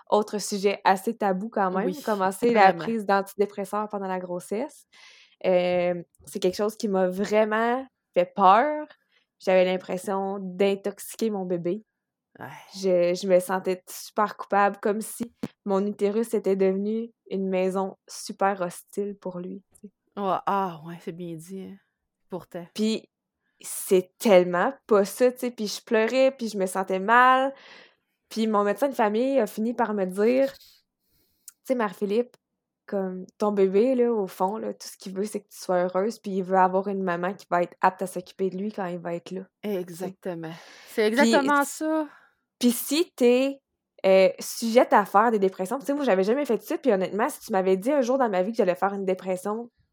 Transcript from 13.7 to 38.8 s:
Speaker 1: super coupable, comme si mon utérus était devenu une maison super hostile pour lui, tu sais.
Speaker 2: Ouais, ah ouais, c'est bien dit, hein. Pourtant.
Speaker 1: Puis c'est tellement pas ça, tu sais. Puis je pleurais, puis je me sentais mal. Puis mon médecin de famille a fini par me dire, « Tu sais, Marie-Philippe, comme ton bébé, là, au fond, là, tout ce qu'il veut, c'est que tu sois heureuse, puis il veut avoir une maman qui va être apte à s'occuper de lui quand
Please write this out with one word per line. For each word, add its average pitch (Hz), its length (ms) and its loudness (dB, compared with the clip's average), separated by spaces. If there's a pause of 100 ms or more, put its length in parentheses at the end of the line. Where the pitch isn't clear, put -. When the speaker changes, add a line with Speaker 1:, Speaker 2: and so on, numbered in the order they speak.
Speaker 1:
super - 460 -4
coupable, 202 460 0
comme 214 180 -2
si - 340 -10 (300)
mon 196 220 0
utérus 208 480 -2
était 196 240 0
devenu 202 540 0 (180)
une 190 180 -4
maison 190 480 -2 (140)
super 196 500 -2
hostile 196 560 -8
pour 180 240 -12
lui, 190 240 -12 (180)
tu 208 60 -18
sais. - 340 -14
Speaker 2:
Ouais, 190 240 0
ah 185 400 -2
ouais, 170 140 -12
c'est 180 160 -10
bien 170 200 -10
dit, 185 260 -14
hein. 190 160 -16 (520)
Pourtant. 175 440 -12
Speaker 1:
Puis 214 360 -2 (520)
c'est - 580 0
tellement 180 540 4 (120)
pas 202 200 4
ça, 247 260 2
tu 247 80 -16
sais. 247 120 -4
Puis 214 160 -8
je - 140 -10
pleurais, 240 560 2
puis 226 120 -6
je 202 80 -6
me 185 80 0
sentais 190 340 -4
mal. 254 540 4 (760)
Puis 220 180 -2
mon 208 180 2
médecin 202 240 0
de 262 60 -6
famille 240 440 2
a 214 80 2
fini 220 260 -4
par 220 200 -2
me 202 120 -2
dire, « 233 520 0
Tu - 60 -20 (1000)
sais, 262 120 -2
Marie-Philippe, 214 600 -4 (500)
comme 185 400 -6 (120)
ton 208 160 0
bébé, 202 420 4
là, 240 160 2
au 208 160 -2
fond, 190 300 -2
là, 214 160 -8
tout - 140 -16
ce - 100 -18
qu'il 190 180 -14
veut, 190 80 -4
c'est 214 160 -6
que - 80 -14
tu - 100 -20
sois 180 280 0
heureuse, 190 340 -4
puis 202 120 -10
il 190 120 -2
veut 185 140 0
avoir 185 320 2
une 196 120 -4
maman 180 320 -2
qui - 160 -18
va 175 140 2
être 175 160 -6
apte - 220 0
à 190 60 -4
s'occuper 185 420 -8
de 180 80 -8
lui 214 160 -8
quand 196 140 -8